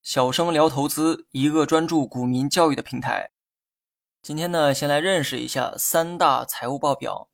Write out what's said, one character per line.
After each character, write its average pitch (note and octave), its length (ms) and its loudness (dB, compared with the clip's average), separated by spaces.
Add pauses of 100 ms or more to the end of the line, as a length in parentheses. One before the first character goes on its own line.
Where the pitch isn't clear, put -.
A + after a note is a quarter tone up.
小 B2+ 300 0
生 E3+ 200 0
聊 D#3 160 4
投 C#3 200 -2
资， D#3 420 -2
一 C3+ 180 0
个 D3+ 160 4
专 D#3+ 220 2
注 D#3+ 180 0
股 B2 220 -4
民 B2+ 240 0
教 E3 220 4
育 - 20 0
的 - 80 -4
平 - 180 -8
台。 - 300 -4 (920)
今 D3 160 -10
天 E3+ 140 -4
呢， D3+ 240 2
先 D3 140 -2
来 C#3+ 100 2
认 F3 240 2
识 C3 160 -4
一 B2 80 -6
下 B2+ 320 -4
三 E3+ 400 0
大 C3+ 260 4
财 - 220 -8
务 C3+ 100 -4
报 C#3+ 160 0
表。 A#2 420 -6